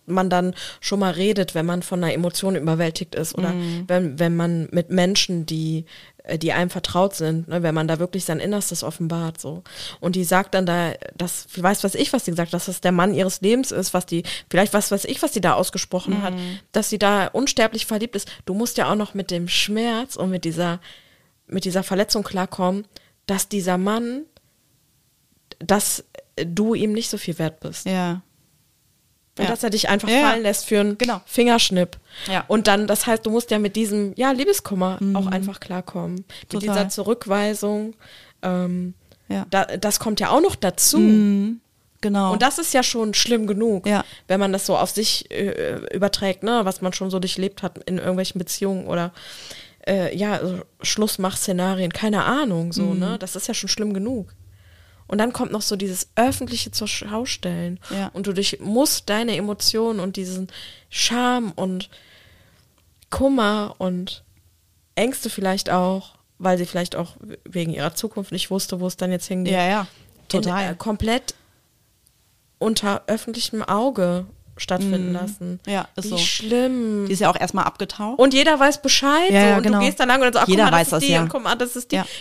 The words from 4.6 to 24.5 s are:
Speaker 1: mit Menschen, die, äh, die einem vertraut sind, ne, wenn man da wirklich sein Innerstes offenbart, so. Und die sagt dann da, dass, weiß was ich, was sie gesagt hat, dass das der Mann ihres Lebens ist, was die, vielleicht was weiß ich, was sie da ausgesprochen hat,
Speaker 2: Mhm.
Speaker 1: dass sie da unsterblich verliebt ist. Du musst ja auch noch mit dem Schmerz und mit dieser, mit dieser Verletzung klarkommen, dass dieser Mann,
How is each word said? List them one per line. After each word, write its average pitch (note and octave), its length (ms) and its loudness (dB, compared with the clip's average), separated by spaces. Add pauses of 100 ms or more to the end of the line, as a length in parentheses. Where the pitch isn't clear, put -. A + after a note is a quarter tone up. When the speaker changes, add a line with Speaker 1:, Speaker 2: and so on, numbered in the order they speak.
Speaker 1:
mit F3 180 0
Menschen, F3+ 560 0
die, D#3+ 400 -4 (380)
äh, - 140 -4
die D#3 140 0
einem F3 180 2
vertraut F#3 460 0
sind, D#3+ 320 -2
ne, E3+ 160 -2
wenn D#3+ 100 2
man D#3+ 140 0
da D#3+ 120 0
wirklich F3+ 260 -2
sein D#3+ 140 -2
Innerstes G3 440 -2
offenbart, E3 560 -4
so. D#3+ 240 -10 (380)
Und F3+ 160 0
die F3+ 80 0
sagt F#3+ 280 2
dann F#3+ 120 2
da, E3+ 280 0 (220)
dass, - 400 -6
weiß F#3+ 300 2
was G3 100 0
ich, - 160 0
was C4 140 0
sie F3+ 60 -2
gesagt E3 180 0
hat, - 60 -12
dass F3 100 -4
das F#3 160 -6
der F3+ 100 4
Mann F#3 220 4
ihres F#3 260 0
Lebens A#3+ 320 2
ist, - 220 -2
was F3+ 120 0
die, E3+ 180 -2 (260)
vielleicht G3 240 4
was G#3+ 180 2
weiß G3 140 0
ich, - 160 -4
was D4 120 0
sie A3+ 60 0
da F3 140 4
ausgesprochen F#3 680 -2
hat, F#3 120 -2
Speaker 2:
Mhm. F3+ 260 -8 (140)
Speaker 1:
dass G#3+ 160 0
sie G#3 100 -2
da G3+ 280 4
unsterblich A3 580 0
verliebt A3 320 -4
ist. - 100 -8 (180)
Du F3+ 80 -4
musst A#3 240 -2
ja D#3 140 2
auch G3+ 40 2
noch G#3 180 -2
mit G3 180 -6
dem F3 160 -2
Schmerz A3 720 -2
und F#3 120 -2
mit F#3 140 -2
dieser, E3+ 380 -2 (640)
mit F#3 160 -4
dieser F#3 200 0
Verletzung G3+ 400 0
klarkommen, F#3+ 600 -2 (420)
dass F#3+ 200 -2
dieser F#3 300 0
Mann, A#3 460 -2 (1400)